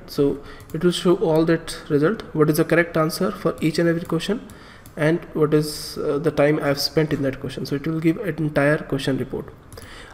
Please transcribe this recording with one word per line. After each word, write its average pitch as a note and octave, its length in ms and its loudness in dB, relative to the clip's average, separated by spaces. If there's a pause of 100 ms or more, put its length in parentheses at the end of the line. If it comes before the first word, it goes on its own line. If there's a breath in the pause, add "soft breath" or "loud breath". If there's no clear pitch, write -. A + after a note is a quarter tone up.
so C#3+ 340 0 (340 loud breath)
it D#3+ 100 -4
will F3 80 6
show F3 240 2
all D#3+ 300 2
that E3 340 0 (100)
result, D#3 320 2 (120)
what D#3 160 4
is D3+ 80 2
the E3 60 4
correct E3+ 320 2
answer E3+ 360 0
for - 280 -2
each D#3 200 0
and E3+ 100 4
every E3 160 0
question G3 420 -2 (480 loud breath)
and D#3+ 240 2 (140)
what D3+ 200 2
is, D3+ 440 0
uh, C#3+ 220 -2
the E3 120 0
time D3+ 300 4
I've C#3+ 180 0
spent D#3 320 0
in C#3+ 120 -2
that C3 160 -4
question. - 260 -8
So C#3+ 100 -4
it C#3 120 -4
will D#3+ 120 -2
give D#3+ 180 2
an D#3+ 200 -6
entire D3+ 400 2
question C3+ 400 -2
report. - 300 -6 (680 loud breath)